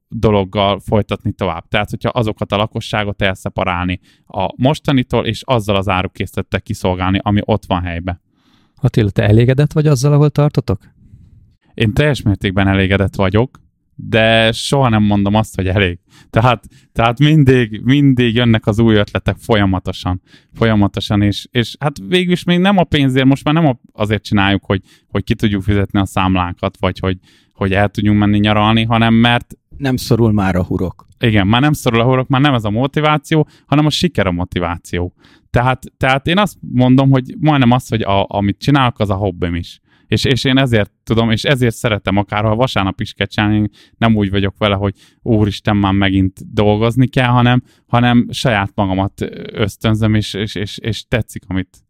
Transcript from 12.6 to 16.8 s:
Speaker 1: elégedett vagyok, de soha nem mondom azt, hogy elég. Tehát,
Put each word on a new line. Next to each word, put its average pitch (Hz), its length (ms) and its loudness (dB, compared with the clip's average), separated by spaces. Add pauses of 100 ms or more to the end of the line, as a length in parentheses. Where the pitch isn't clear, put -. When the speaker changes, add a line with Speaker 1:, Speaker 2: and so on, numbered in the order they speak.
Speaker 1:
elégedett 95 460 2
vagyok, 101 480 -2 (340)
de 113 560 2
soha 135 360 0
nem 110 140 2
mondom 101 320 2
azt, 107 200 -2
hogy 95 120 -4
elég. 92 320 0 (320)
Tehát, 117 340 0 (280)